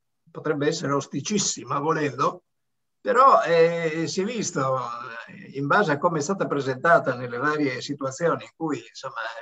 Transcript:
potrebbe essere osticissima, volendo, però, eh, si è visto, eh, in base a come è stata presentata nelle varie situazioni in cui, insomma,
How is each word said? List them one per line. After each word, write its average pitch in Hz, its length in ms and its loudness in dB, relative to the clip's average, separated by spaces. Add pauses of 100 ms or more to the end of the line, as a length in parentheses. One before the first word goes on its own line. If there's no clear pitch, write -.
(300)
potrebbe 147 380 -4
essere 165 240 -2
osticissima, 139 880 -2
volendo, 147 640 -2 (560)
però, 233 440 6
eh, 165 640 2
si 185 160 -2
è - 20 0
visto, 156 520 -2 (500)
eh, - 300 -18
in 139 100 -2
base 147 260 4
a - 40 0
come 170 220 0
è - 20 -2
stata 190 240 -2
presentata 139 720 2
nelle 120 220 -8
varie 139 420 0
situazioni 139 640 -4
in - 140 -20
cui, 151 320 -4
insomma, - 320 -12 (200)